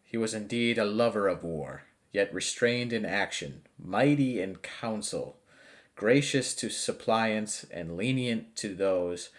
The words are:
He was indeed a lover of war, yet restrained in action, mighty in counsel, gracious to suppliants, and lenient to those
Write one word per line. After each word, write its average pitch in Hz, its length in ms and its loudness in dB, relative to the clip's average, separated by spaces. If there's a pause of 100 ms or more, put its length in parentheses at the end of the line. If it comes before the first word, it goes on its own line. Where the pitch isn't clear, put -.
He - 140 -10
was 110 180 0
indeed 117 440 0
a 110 80 4
lover 107 420 2
of 87 160 0
war, 78 400 -8 (300)
yet 101 200 2
restrained 120 600 0
in 107 120 -2
action, 87 600 -4 (100)
mighty 127 640 2
in 95 140 -4
counsel, - 800 -6 (580)
gracious 135 600 4
to 110 140 -4
suppliants, 110 960 0
and 85 320 -8
lenient 123 580 -2
to 101 180 -6
those 90 640 0